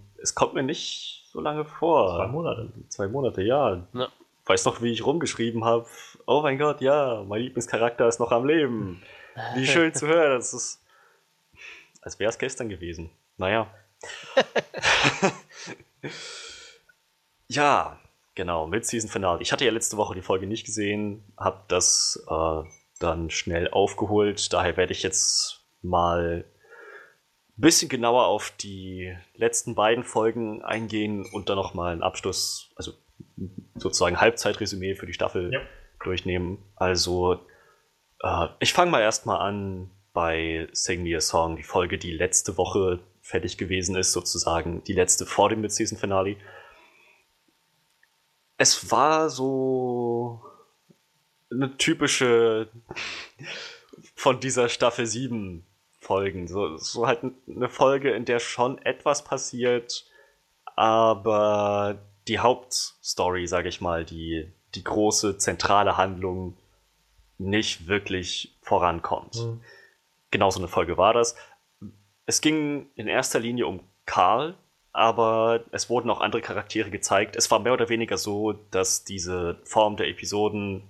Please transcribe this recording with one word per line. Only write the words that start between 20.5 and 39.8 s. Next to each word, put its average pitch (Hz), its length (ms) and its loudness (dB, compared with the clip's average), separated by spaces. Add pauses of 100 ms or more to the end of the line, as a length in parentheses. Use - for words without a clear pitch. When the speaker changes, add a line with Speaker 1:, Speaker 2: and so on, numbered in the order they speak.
Speaker 1:
gesehen, 104 580 -4 (120)
hab - 320 -4
das, - 600 0
äh, 80 340 -2 (360)
dann 82 320 -2
schnell 87 400 -2
aufgeholt. 101 840 0
Daher 90 240 2
werde 92 160 0
ich - 100 -6
jetzt - 640 -2 (180)
mal 87 640 0 (1120)
ein - 40 -10
bisschen 160 280 6
genauer 117 380 4
auf 104 240 0
die 95 640 -12 (180)
letzten 117 400 -2
beiden 113 300 4
Folgen 113 580 -2
eingehen 107 720 -4
und 104 160 -8
dann 101 80 0
noch 92 180 -4
mal 87 180 -4
einen 85 100 -6
Abschluss, - 720 -4
also - 160 -12 (840)
sozusagen 90 440 0
Halbzeitresümee 101 720 0
für 90 120 -14
die 87 80 -10
Staffel 90 380 -2
Speaker 2:
Ja. 87 80 -2 (420)
Speaker 1:
durchnehmen. 92 560 -4 (180)
Also, 90 640 0 (800)
äh, - 280 0 (100)
ich - 140 0
fang 180 180 4
mal 139 100 4
erstmal 107 400 0
an 95 500 -4 (220)